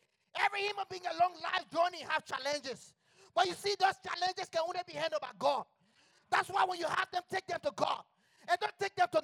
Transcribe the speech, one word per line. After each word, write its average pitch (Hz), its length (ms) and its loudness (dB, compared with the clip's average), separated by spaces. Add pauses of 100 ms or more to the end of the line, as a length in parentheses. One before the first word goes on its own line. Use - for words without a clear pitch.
(360)
Every 403 260 0
human 403 280 -4
being 359 160 -8
along 339 360 0
life 339 280 -4
journey 339 320 0
have 302 240 -2
challenges. 269 680 -6 (420)
But 359 120 6
you 349 60 -2
see, 403 260 -2
those 381 240 4
challenges 359 460 -2
can 330 160 0
only 359 200 -4
be 339 80 -18
handled 302 280 -2
by 254 160 -10
God. 247 280 2 (640)
That's 370 200 2
why 381 160 4
when 359 140 0
you 330 80 -2
have 370 240 0
them, 359 180 -2
take - 160 -4
them 339 180 -4
to - 120 0
God. - 280 0 (440)
And 359 120 4
don't - 200 -2
take 392 160 -2
them 359 160 4
to 320 120 4